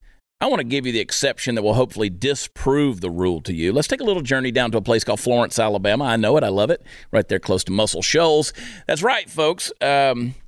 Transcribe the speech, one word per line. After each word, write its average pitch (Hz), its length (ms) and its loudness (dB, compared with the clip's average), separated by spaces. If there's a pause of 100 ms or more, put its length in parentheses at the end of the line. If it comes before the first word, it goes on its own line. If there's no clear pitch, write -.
(400)
I - 60 0
wanna 185 180 0
give 127 220 -2
you 123 60 -2
the 113 80 0
exception - 560 -2
that 107 60 0
will 107 120 4
hopefully 113 360 0
disprove 135 880 -2
the 90 100 -4
rule 87 320 0
to 98 100 -6
you. 85 200 0
Let's 143 160 0
take 269 120 -2
a 277 40 -6
little 190 180 0
journey 127 300 -2
down 120 180 0
to 113 80 0
a 101 40 -2
place 113 220 2
called 104 160 -2
Florence, 120 380 0
Alabama. 107 460 0
I 117 120 0
know 113 200 4
it. 147 80 2
I 107 40 0
love 104 220 2
it. 170 120 -2 (280)
Right 107 180 2
there 95 120 0
close 92 240 0
to 92 80 -4
Muscle 101 300 0
Shoals. 156 500 2 (340)
That's 156 160 -2
right, 233 260 0
folks. 160 420 -2 (120)
Um, 135 520 2 (140)